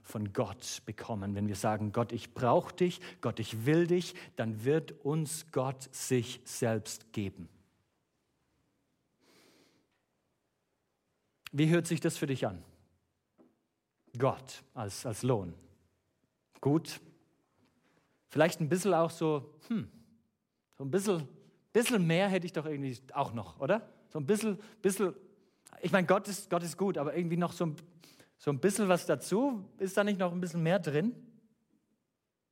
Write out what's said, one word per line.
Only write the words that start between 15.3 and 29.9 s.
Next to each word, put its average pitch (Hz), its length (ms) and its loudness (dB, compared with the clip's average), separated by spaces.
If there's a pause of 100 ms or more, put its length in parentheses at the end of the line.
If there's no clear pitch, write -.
Gut. 156 400 0 (1300)
Vielleicht 160 320 2
ein 156 80 0
bisschen 180 260 2
auch 165 160 4
so, 151 560 -2
hm, 190 240 -4 (840)
so 139 80 -10
ein 139 80 -6
bisschen, 185 340 2 (460)
bisschen 233 340 4
mehr 170 220 4
hätte 185 180 0
ich - 60 -10
doch 151 140 -4
irgendwie 139 300 -4 (160)
auch 131 200 -2
noch, 110 260 -8
oder? 185 300 0 (220)
So 151 100 -6
ein 135 60 -4
bisschen, 208 340 2 (220)
bisschen, 196 320 2 (680)
ich 170 80 -2
meine, 185 160 4
Gott 196 220 4
ist, 196 200 -8
Gott 175 140 0
ist 165 140 -6
gut, 190 200 0
aber 147 200 -2
irgendwie 170 220 0
noch 170 140 0
so 180 140 -2
ein, 147 100 -4 (600)
so - 160 -2
ein 135 80 -4
bisschen 208 280 2
was 175 180 4
dazu, 196 600 0 (100)
ist 190 180 -4